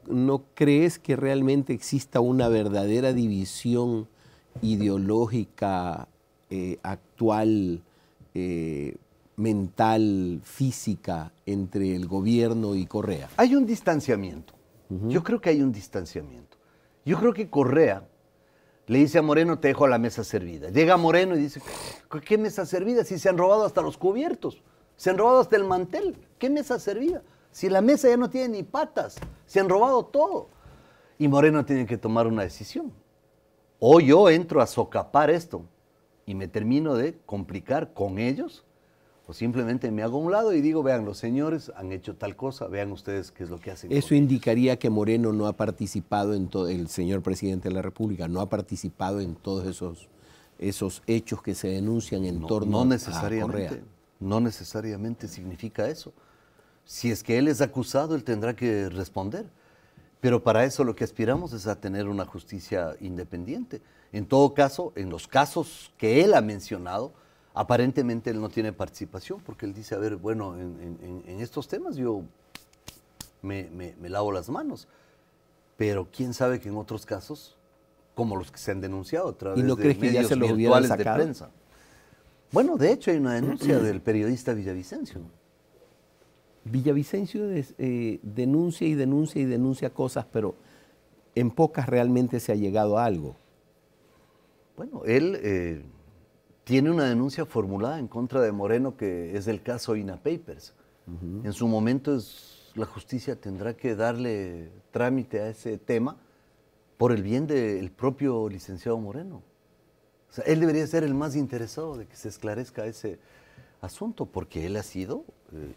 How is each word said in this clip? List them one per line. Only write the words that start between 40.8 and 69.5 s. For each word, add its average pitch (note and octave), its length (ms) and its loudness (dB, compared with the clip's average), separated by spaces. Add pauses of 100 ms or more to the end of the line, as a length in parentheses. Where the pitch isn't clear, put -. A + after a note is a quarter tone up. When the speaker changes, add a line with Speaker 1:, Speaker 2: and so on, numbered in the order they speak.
Speaker 2:
"Vean, B2+ 240 0
los G2+ 140 -8
señores C#3+ 560 -2
han F#2+ 160 -10
hecho F#2 240 -10
tal G2+ 200 -8
cosa, C3 300 -8
vean G2+ 260 -4
ustedes G2 400 -8
qué - 120 -12
es E2+ 80 -10
lo E2+ 80 -12
que - 100 -16
hacen". F2 220 -10
Speaker 1:
Eso C#3+ 240 2
indicaría B2+ 640 4
que B2 100 0
Moreno A2 440 2
no G#2+ 120 0
ha G#2 80 0
participado G#2 800 -2
en F#2+ 140 -2
to-, F#2 200 -2
el F2 200 -4
señor F2+ 340 -2
presidente F#2+ 480 -4
de F#2 60 -4
la F#2 80 -4
República, F#2 440 -6
no F2+ 140 -2
ha G2 80 -4
participado G2+ 720 -6
en F2 160 -6
todos F#2+ 320 -6
esos, E2+ 420 -12 (480)
esos G2 480 -6
hechos A2+ 380 -2
que G2 100 -6
se - 140 -8
denuncian G2+ 580 -4
en E2+ 160 -4
Speaker 2:
No, D#2 60 -8
Speaker 1:
torno G#2 240 0
Speaker 2:
no A2 100 2
Speaker 1:
a B2+ 40 4
Speaker 2:
necesariamente, G#2+ 800 -2
Speaker 1:
Correa. B1 160 -10 (360)
Speaker 2:
no G2 200 0
necesariamente A2 880 -6
significa F#2+ 600 -6
eso. - 240 -10 (720)
Si - 280 -4
es G#2 100 -4
que A#2 160 0
él C#3+ 100 4
es C#3+ 140 2
acusado, C#3 540 -2
él B2+ 80 -4
tendrá A2+ 320 -2
que G#2 340 0
responder. G2 560 -8 (760)
Pero A#2+ 220 2
para A2+ 220 4
eso C3+ 180 0
lo A2+ 120 -2
que - 80 -6
aspiramos B2+ 500 -2
es G#2 140 -10
a G2+ 120 -4
tener G2+ 300 -6
una G2 160 -4
justicia F2+ 760 -8
independiente. F#2 800 -10 (320)
En G#2 140 -6
todo C#3 300 6
caso, C#3+ 400 0
en F#2+ 160 -6
los D#2+ 160 -10
casos - 680 -2
que B2 280 4
él G#3 80 6
ha C3 80 8
mencionado, G2+ 720 -6 (400)
aparentemente A#2+ 760 0
él A2 120 -4
no G#2+ 80 -6
tiene G#2+ 240 -4
participación, G2 640 -10
porque A2 260 -14